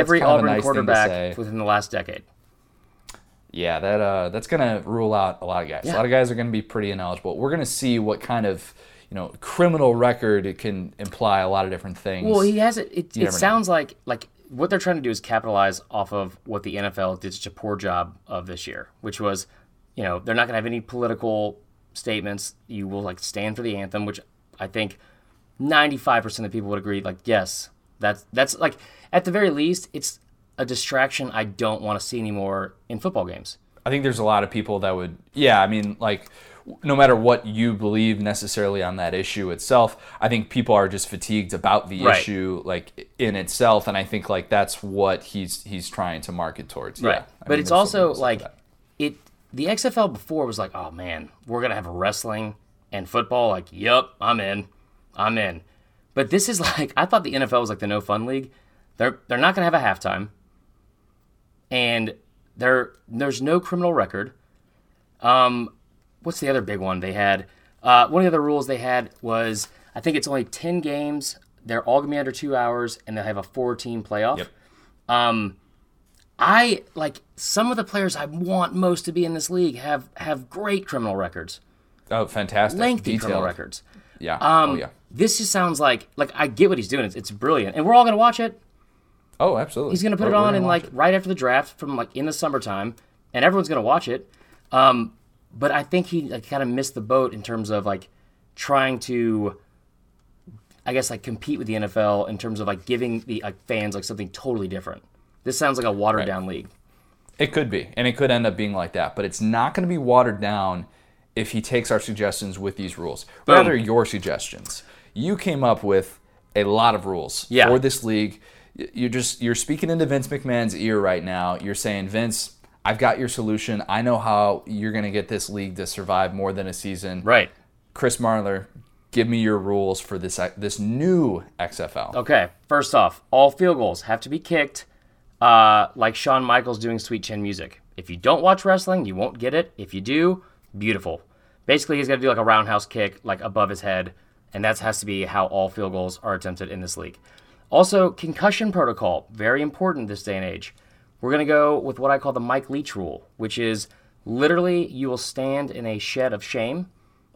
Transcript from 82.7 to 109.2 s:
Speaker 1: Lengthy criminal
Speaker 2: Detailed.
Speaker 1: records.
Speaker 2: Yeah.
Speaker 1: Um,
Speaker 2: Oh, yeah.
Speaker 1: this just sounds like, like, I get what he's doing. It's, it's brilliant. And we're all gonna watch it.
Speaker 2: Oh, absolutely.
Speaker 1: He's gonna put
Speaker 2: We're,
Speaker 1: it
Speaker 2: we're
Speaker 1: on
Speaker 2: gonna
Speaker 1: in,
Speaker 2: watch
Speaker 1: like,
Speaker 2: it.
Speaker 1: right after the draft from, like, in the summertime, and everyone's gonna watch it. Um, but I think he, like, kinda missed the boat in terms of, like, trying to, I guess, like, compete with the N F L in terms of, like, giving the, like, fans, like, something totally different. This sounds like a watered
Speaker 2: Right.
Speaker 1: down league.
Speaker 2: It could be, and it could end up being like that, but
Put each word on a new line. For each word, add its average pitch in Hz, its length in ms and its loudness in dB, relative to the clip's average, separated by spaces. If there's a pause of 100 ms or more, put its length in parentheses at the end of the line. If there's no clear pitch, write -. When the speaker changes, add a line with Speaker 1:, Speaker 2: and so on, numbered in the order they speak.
Speaker 1:
Lengthy 233 380 0
criminal - 220 -2
Speaker 2:
Detailed. - 40 -2
Speaker 1:
records. - 380 -8 (360)
Speaker 2:
Yeah. - 180 -4
Speaker 1:
Um, 156 340 4
Speaker 2:
Oh, 135 40 0
yeah. - 140 -6 (220)
Speaker 1:
this - 280 2
just 214 140 -2
sounds 175 280 0
like, 135 360 4
like, 143 180 0
I 147 140 0
get 151 200 6
what 175 100 2
he's 98 100 -6
doing. 127 160 0
It's, 95 120 -6
it's - 140 -12
brilliant. 107 460 0
And 156 100 0
we're 226 80 6
all 240 100 12
gonna 220 120 4
watch 233 240 4
it. 226 200 -4 (800)
Speaker 2:
Oh, 180 180 4
absolutely. 147 340 -4
Speaker 1:
He's 180 100 0
gonna 208 140 0
put 208 80 0
Speaker 2:
We're, 208 40 4
Speaker 1:
it 202 40 4
Speaker 2:
we're 208 60 6
Speaker 1:
on 208 100 4
Speaker 2:
gonna 202 100 2
Speaker 1:
in, 185 60 2
Speaker 2:
watch 175 180 2
Speaker 1:
like, - 20 -16
Speaker 2:
it. - 100 -18
Speaker 1:
right 165 200 4
after 185 140 -2
the 190 60 -2
draft 131 440 0
from, 143 180 -6
like, 117 200 -6
in 139 100 -2
the 156 60 -2
summertime, 117 600 -4 (380)
and 123 120 2
everyone's 185 240 4
gonna 147 120 0
watch 131 280 2
it. 127 200 -8 (440)
Um, 127 420 6 (420)
but 139 140 0
I 143 120 0
think 180 260 0
he, 170 140 -2
like, 123 200 -8
kinda 139 240 -4
missed 131 280 -4
the 123 60 -8
boat 127 320 2
in 107 100 -12
terms 110 280 -6
of, 104 160 -2
like, 98 220 -4 (480)
trying 135 440 0
to, 110 560 -2 (1300)
I 123 80 -4
guess, 127 180 0
like, 110 120 -10
compete 131 360 -6
with - 100 -8
the 110 80 -2
N 107 80 -2
F 98 120 -4
L 104 300 2
in 104 120 -8
terms 110 220 -6
of, 101 60 -4
like, 95 200 -6
giving 120 340 -2
the, 110 240 -6
like, 101 220 -10
fans, 104 280 -2
like, 98 100 -6
something 101 260 -10
totally 113 380 -4
different. 92 340 -10 (420)
This 131 140 -4
sounds 139 180 2
like 120 100 -2
a 107 60 0
watered 104 280 2
Speaker 2:
Right. 98 60 -2
Speaker 1:
down 92 200 -4
league. - 220 -10 (720)
Speaker 2:
It 151 140 0
could 147 160 0
be, 92 280 -4
and 120 100 0
it 120 100 0
could 120 140 2
end 117 160 2
up 95 100 0
being 104 160 -2
like 87 220 -4
that, 85 200 -2
but 101 100 -4